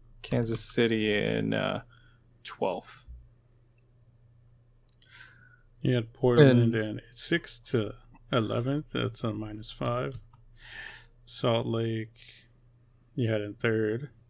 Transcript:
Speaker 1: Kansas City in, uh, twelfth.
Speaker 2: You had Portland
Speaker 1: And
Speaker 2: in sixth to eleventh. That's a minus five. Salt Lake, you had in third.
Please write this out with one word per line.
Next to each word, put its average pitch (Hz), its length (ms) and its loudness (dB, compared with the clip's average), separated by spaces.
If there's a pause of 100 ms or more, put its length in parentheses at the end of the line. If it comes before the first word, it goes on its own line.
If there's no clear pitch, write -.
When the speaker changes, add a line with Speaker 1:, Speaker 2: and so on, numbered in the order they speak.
(220)
Speaker 1:
Kansas 113 420 -2
City 110 540 2
in, 110 360 0
uh, 101 280 -2 (600)
twelfth. - 640 -8 (2750)
Speaker 2:
You 131 140 2
had 117 180 -4
Portland 123 600 8
Speaker 1:
And - 20 0
Speaker 2:
in 107 260 -4 (120)
sixth - 580 -4
to 107 220 0 (380)
eleventh. 123 600 -2
That's 117 300 -6
a 113 100 -2
minus 107 380 -10
five. 127 480 -6 (1040)
Salt 117 400 -2
Lake, 113 520 -4 (960)
you 117 160 0
had 107 100 0
in 104 120 -10
third. 110 560 -2 (200)